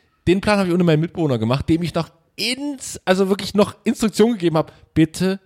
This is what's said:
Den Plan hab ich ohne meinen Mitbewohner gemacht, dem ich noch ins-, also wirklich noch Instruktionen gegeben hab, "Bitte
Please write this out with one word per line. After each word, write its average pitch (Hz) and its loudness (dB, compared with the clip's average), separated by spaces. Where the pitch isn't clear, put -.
Den 185 2
Plan 208 2
hab 190 0
ich 170 0
ohne 180 2
meinen 160 4
Mitbewohner 156 -2
gemacht, 123 -2
dem 165 2
ich 160 -8
noch 160 -4
ins-, 262 -6
also 190 2
wirklich 196 -4
noch 196 0
Instruktionen 220 2
gegeben 170 0
hab, 151 -2
"Bitte 180 0